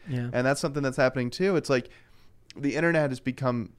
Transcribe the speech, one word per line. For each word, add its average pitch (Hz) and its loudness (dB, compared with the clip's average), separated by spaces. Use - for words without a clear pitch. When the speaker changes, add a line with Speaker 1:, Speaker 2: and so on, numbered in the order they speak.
Speaker 1:
Yeah. 123 -4
Speaker 2:
And 123 2
that's 139 2
something 147 -2
that's 131 -2
happening 127 2
too. 185 0
It's 147 0
like, 127 2
the 139 -2
internet 160 2
has 123 -6
become 123 -2